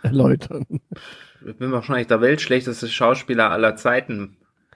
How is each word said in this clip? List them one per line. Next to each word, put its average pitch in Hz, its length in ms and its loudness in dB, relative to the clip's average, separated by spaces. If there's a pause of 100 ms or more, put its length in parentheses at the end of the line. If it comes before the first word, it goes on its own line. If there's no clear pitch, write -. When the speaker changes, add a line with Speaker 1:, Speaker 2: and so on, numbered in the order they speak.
Speaker 1:
erläutern? 131 640 0 (800)
Speaker 2:
Ich 107 120 -14
bin 127 120 -4
wahrscheinlich 123 360 -2
der 113 160 2
weltschlechteste 127 640 0
Schauspieler 117 640 2
aller 107 260 2
Zeiten. 117 600 -4 (380)